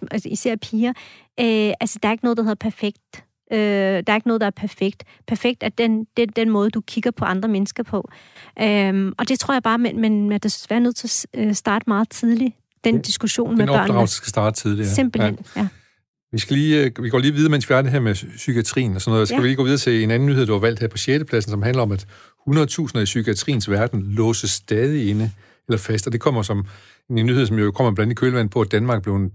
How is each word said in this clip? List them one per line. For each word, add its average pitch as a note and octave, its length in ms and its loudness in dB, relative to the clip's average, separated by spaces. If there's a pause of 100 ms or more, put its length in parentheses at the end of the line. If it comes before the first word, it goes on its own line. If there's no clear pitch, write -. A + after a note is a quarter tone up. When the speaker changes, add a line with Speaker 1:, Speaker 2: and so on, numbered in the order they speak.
Speaker 1:
sm-, - 80 -10
altså, - 180 -6
især A3+ 280 -4
piger, A3+ 360 -2 (480)
øh, A3 400 2
altså, - 220 -4
der G#3+ 60 0
er G#3+ 40 0
ikke A3+ 120 -6
noget, A#3 120 0
der A3+ 60 0
hedder G#3+ 120 0
perfekt. - 680 -8 (280)
Øh, A3 60 0
der G3 480 0
er G#3+ 80 2
ikke A3 140 0
noget, A3+ 120 0
der G#3+ 60 0
er G3+ 40 -2
perfekt. - 540 -6 (220)
Perfekt A#3+ 360 -2
er - 60 -2
den, A3 380 0 (100)
den, A#3 120 0
den A3+ 220 0
måde, G#3 200 2
du G#3+ 100 -4
kigger A#3 300 -4
på A3 140 -4
andre F#3+ 240 0
mennesker G3+ 340 0
på. - 280 -4 (520)
Øhm, G3 560 2
og A#3+ 100 -2
det C4 100 0
tror - 160 -2
jeg B3 80 0
bare, A3+ 160 2
man, A#3 200 0
man G#3 340 2
er G#3 60 0
desværre G#3+ 420 -2
nødt A#3+ 160 2
til - 100 -8
at - 40 -6
s-, - 240 -4
øh, G#3+ 200 0
starte G#3 340 -2
meget G#3+ 200 2
tidligt, A#3 460 0 (300)
den A3+ 100 4
Speaker 2:
Den, A3 80 2
Speaker 1:
diskussion - 460 -2
Speaker 2:
den A3+ 100 0
Speaker 1:
med G#3 80 4
børnene. A3 160 4
Speaker 2:
opdragelse - 340 2
skal - 120 -10
starte A2 320 0
tidligt, G#2 280 -2
ja. G2 60 0
Speaker 1:
Simpelthen, A#2 440 0 (180)
Speaker 2:
Ja. G#3+ 40 -2
Speaker 1:
ja. G3+ 80 0 (640)
Speaker 2:
Vi A2+ 60 -2
skal C#3 180 -2
lige, D3+ 280 4
øh, B2+ 60 0 (140)
vi A#2 60 -2
går B2+ 80 2
lige C3+ 140 2
videre, D3+ 180 4
mens C#3+ 200 2
vi C#3 40 4
er C3 80 6
det C3+ 80 0
her C#3 100 2
med A2 140 2
psy-, - 220 -10
psykiatrien A#2 580 -2
og F#2 80 -4
sådan A2+ 100 0
noget. A2 160 2
Skal A#3+ 80 -2
Speaker 1:
Ja. F#3+ 60 2
Speaker 2:
vi A#2+ 60 2
lige C3+ 80 2
gå C#3 80 2
videre C3+ 140 2
til A#2 260 2
en G#2+ 60 0
anden B2+ 180 2
nyhed, C3 180 2
du G#2+ 60 0
har G2+ 80 0
valgt A2+ 200 0
her A#2 80 -2
på - 80 -10
sjette D3 300 0
pladsen, A2+ 240 -2
som G#2 120 -2
handler B2 200 2
om, G#2 100 0
at F#2+ 140 -6 (380)
hundredtusinder C#3+ 580 0
i - 20 2
psykiatriens A2 640 -2
verden G#2 320 0
låses A2 480 0
stadig A#2+ 600 0
inde G#2+ 200 0 (380)
eller A2+ 100 0
fast. G#2+ 280 -4
Og A#2 60 0
det A#2 80 0
kommer B2 220 0
som G2+ 240 -2 (440)
en A2+ 160 2
nyhed, B2 200 4
som A2 120 0
jo G#2 140 2
kommer A#2+ 180 2
blandt G#2 200 0
andet A#2+ 60 -2
i - 40 -4
kølvandet B2 300 2
på, A#2+ 100 0
at G#2 120 -2
Danmark A2+ 300 2
blev G2 320 0